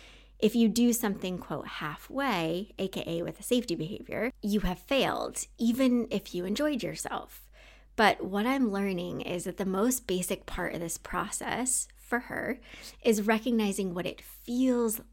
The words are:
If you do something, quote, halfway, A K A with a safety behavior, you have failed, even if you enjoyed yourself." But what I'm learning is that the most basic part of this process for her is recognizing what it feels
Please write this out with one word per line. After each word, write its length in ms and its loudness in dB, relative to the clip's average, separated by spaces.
If 180 4
you 140 8
do 240 4
something, 420 -2
quote, 300 -6
halfway, 1120 -2
A 100 0
K 180 -6
A 160 -2
with 160 -6
a 40 -16
safety 320 2
behavior, 640 -4
you 200 2
have 180 0
failed, 680 0
even 520 4
if 240 -2
you 120 -2
enjoyed 360 0
yourself." 640 -8
But 280 6
what 220 0
I'm 260 2
learning 480 -2
is 240 -4
that 140 -8
the 80 0
most 400 2
basic 400 -2
part 260 -4
of 80 -6
this 160 -6
process 920 -4
for 220 -2
her 400 -6
is 160 6
recognizing 720 2
what 140 -2
it 160 -8
feels 800 0